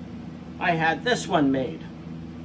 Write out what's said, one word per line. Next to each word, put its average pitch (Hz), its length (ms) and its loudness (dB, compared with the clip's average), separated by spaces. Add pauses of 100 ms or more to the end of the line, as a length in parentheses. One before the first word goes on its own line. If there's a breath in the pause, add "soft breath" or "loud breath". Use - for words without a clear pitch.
(600)
I 175 160 4
had 160 260 2
this 233 240 2
one 156 240 6
made. 131 320 0 (640)